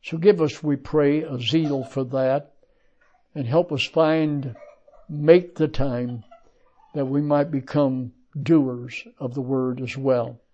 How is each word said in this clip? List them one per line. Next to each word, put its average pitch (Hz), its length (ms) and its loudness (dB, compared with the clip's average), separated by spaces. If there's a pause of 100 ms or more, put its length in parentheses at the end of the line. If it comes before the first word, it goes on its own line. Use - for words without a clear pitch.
So 165 140 -8
give 180 240 4
us, 147 220 -2
we 147 120 0
pray, 147 480 0
a 139 160 -8
zeal 139 440 0
for 135 220 -6
that, 131 480 -2 (800)
and 135 140 -6
help 165 240 0
us 139 140 -4
find, 156 680 0 (540)
make 160 460 4
the 156 120 0
time 123 560 -2 (680)
that 143 120 -2
we 139 160 0
might 147 300 2
become 131 600 -2 (300)
doers 127 640 0 (160)
of 123 140 -6
the 139 80 -6
word 127 400 -2
as 127 160 -8
well. 123 420 0 (140)